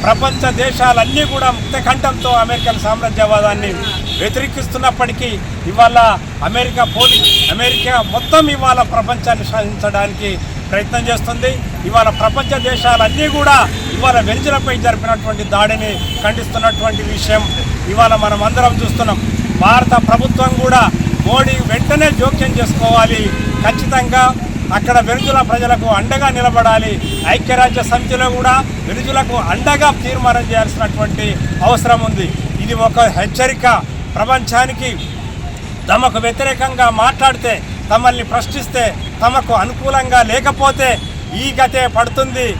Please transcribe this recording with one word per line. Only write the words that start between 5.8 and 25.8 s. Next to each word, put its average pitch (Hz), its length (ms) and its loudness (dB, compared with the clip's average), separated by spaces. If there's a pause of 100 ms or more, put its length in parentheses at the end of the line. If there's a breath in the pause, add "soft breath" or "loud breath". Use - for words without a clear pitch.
అమెరికా 247 360 0 (100)
పోలీ-, 247 320 4 (280)
అమెరికా 247 400 0 (200)
మొత్తం 302 400 2
ఇవాళ 254 260 2 (140)
ప్రపంచాన్ని 233 560 0
శాసించడానికి 202 800 -4 (400)
ప్రయత్నం 208 400 -2
చేస్తుంది. 233 420 -2 (360)
ఇవాళ 220 200 4 (140)
ప్రపంచ 254 480 0
దేశాలన్నీ 240 680 2
కూడా 285 220 6 (400)
ఇవాళ 247 180 2 (120)
వెనుజులాపై 262 480 -2 (100)
జరిపినటువంటి 220 580 -2 (100)
దాడిని 214 380 0 (320)
ఖండిస్తున్నటువంటి 220 760 -2 (120)
విషయం 214 280 0 (500)
ఇవాళ 226 220 2 (120)
మనం 208 220 -2
అందరం 247 340 2
చూస్తున్నాం. 226 360 -2 (460)
భారత 247 300 4 (160)
ప్రభుత్వం 247 420 2 (120)
కూడా 254 200 6 (460)
మోడీ 262 260 2 (160)
వెంటనే 294 380 2 (100)
జోక్యం 262 400 0
చేసుకోవాలి, 226 640 2 (440)
ఖచ్చితంగా 254 580 2 (520)
అక్కడ 240 200 2 (100)
వెనుజులా 262 420 0
ప్రజలకు 240 380 0 (120)